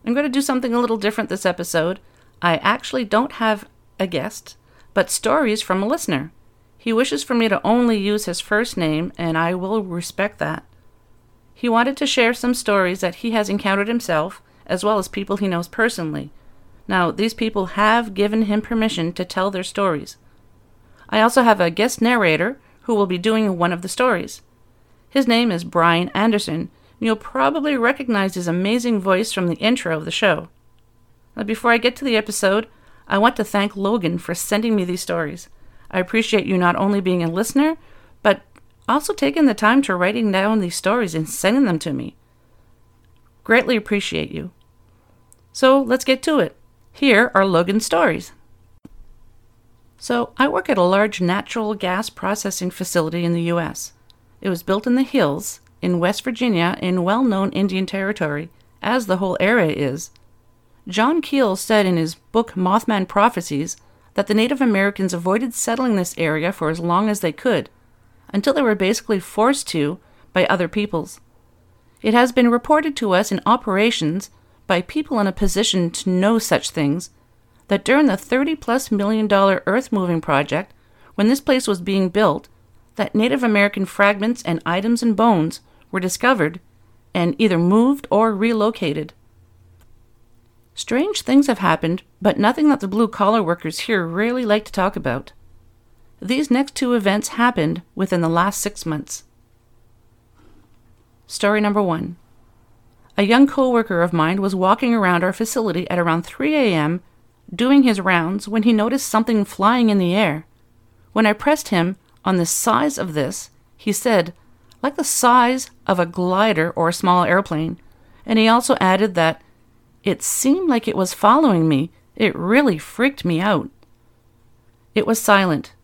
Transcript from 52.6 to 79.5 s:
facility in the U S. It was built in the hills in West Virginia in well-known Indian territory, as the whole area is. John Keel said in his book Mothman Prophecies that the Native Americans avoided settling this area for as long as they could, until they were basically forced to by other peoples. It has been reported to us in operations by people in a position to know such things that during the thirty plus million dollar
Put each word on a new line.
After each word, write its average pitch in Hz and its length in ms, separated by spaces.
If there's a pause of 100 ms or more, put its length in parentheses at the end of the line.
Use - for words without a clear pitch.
facility 170 560
in 170 80
the 170 80
U 170 180
S. - 320 (480)
It - 80
was 175 140
built 196 240
in 247 80
the 262 80
hills 185 580 (220)
in 180 160
West 180 260
Virginia 208 560
in 180 240
well-known 202 460
Indian 190 340
territory, 185 640 (320)
as 240 240
the 185 140
whole 185 200
area 190 380
is. 143 320 (800)
John 233 320
Keel 254 360
said 214 280
in 185 120
his 165 180
book - 380
Mothman 190 560
Prophecies 175 680 (380)
that 202 140
the 214 60
Native 247 260
Americans 196 520
avoided 190 400
settling 233 440
this 180 200
area 160 360
for 160 180
as 165 80
long 175 300
as 208 100
they 165 140
could, 190 380 (580)
until 202 260
they 294 80
were 220 140
basically 196 420
forced 240 480
to 156 320 (340)
by 185 140
other 180 220
peoples. 202 500 (840)
It 220 120
has 247 160
been 240 220
reported 302 460
to 202 160
us 202 180
in 190 120
operations 202 840 (380)
by 180 120
people 285 380
in 202 80
a 190 60
position 190 580
to - 180
know 196 300
such - 320
things 156 400 (560)
that 196 180
during 277 220
the 202 100
thirty 277 380
plus 262 380
million 214 340
dollar 196 400